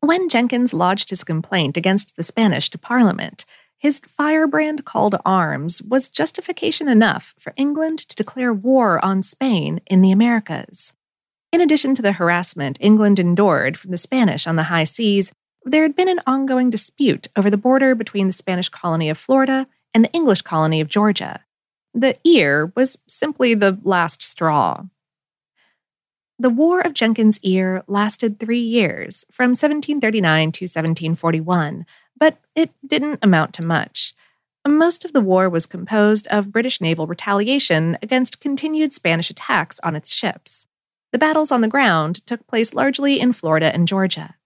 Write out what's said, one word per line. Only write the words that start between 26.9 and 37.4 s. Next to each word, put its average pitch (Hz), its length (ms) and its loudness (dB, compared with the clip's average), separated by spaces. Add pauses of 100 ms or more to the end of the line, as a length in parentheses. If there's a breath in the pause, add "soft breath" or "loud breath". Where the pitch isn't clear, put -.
Jenkins' 220 500 2
Ear 185 440 0
lasted 208 520 -2
three 233 220 -4
years, 226 680 -4
from 247 240 2
seventeen 294 460 -2
thirty-nine 160 520 2
to 185 140 -10
seventeen 165 480 -4
forty-one, 165 720 -2 (320 soft breath)
but 311 180 4 (180)
it 320 160 0 (160)
didn't 294 360 -4
amount 170 320 2
to - 80 -10
much. - 520 -4 (520)
Most 330 400 2
of 320 80 -14
the 262 80 4
war 185 260 2
was 165 160 -2
composed 208 640 0
of 202 260 -2
British 233 300 -4
naval 160 240 -2
retaliation 196 960 -2